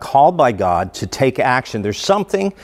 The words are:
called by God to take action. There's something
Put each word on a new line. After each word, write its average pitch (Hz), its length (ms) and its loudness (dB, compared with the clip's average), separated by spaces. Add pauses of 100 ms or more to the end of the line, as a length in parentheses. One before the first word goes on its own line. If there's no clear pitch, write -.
called 156 360 2
by 139 140 4
God 92 440 -2
to 107 120 -8
take 131 320 -2
action. 123 440 0
There's 101 180 -4
something 196 520 -2 (100)